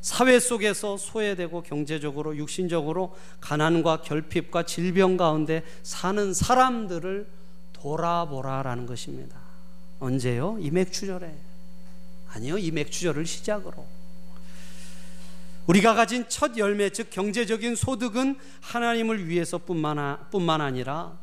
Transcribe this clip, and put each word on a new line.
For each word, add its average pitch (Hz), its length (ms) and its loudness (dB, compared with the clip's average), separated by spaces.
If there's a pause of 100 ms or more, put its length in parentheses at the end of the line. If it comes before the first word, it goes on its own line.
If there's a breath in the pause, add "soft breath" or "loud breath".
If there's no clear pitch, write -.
사회 254 380 6
속에서 208 580 0
소외되고 180 680 -4
경제적으로, 151 720 -4
육신적으로 165 800 -2 (240 loud breath)
가난과 160 640 4
결핍과 160 640 -2
질병 185 520 4
가운데 160 460 4 (200 loud breath)
사는 196 520 0
사람들을 208 920 2 (460 loud breath)
돌아보라라는 135 1120 -2
것입니다. - 520 -6 (600)
언제요? 131 600 0
이 147 100 -2
맥추절에. 180 640 0 (960)
아니요, 131 300 -2
이 170 120 0
맥추절을 156 540 0
시작으로. - 640 -2 (1800 loud breath)
우리가 202 280 8
가진 233 340 2
첫 233 300 0
열매, 202 320 2
즉 196 200 -6
경제적인 214 640 0
소득은 254 640 0 (240 loud breath)
하나님을 226 680 0
위해서뿐만 165 720 0
아-, 143 200 -2 (120)
뿐만 165 300 2
아니라 143 640 -4